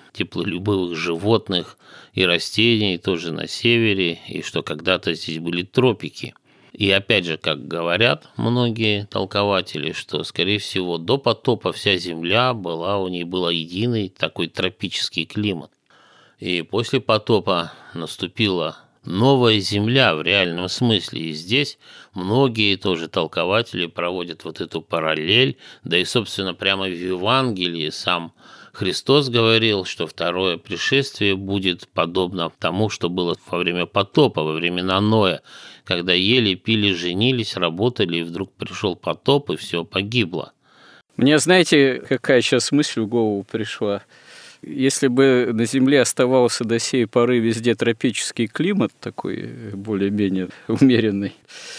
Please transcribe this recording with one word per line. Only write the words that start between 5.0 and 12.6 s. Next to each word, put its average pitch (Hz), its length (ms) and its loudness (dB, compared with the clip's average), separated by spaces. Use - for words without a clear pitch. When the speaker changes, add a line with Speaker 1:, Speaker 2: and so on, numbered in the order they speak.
Speaker 1:
здесь 80 280 -8
были 85 220 -4
тропики. 101 720 -2
И - 180 0
опять 98 360 2
же, 82 100 -2
как 76 320 -4
говорят 90 600 0
многие 113 720 0
толкователи, 95 840 -2
что, - 320 -6
скорее 92 340 -2
всего, 90 380 -4
до 85 220 0
потопа 113 540 0
вся 98 260 0
земля 90 560 -2
была, 90 440 -4